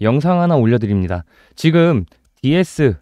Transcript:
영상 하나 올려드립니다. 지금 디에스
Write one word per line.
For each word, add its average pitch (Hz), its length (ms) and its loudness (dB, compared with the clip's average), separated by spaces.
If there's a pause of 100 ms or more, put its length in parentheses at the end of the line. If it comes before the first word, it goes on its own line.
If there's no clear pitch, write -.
영상 151 400 0
하나 175 140 0
올려드립니다. 104 720 0 (320)
지금 160 480 0 (360)
디에스 143 600 0